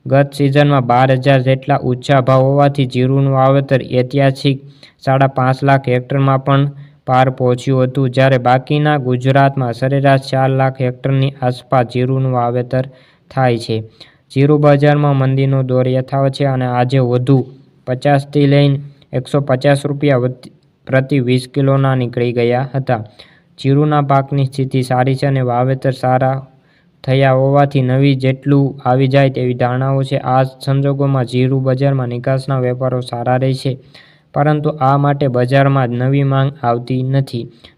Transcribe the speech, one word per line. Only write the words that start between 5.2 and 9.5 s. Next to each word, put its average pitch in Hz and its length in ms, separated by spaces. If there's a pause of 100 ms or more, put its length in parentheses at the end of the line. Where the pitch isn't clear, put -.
પાંચ 131 380
લાખ 139 240
હેક્ટરમાં 135 560
પણ 143 260 (360)
પાર 131 240
પહોંચ્યું 127 540
હતું, 127 260
જ્યારે 131 280
બાકીના 147 600
ગુજરાતમાં 127 760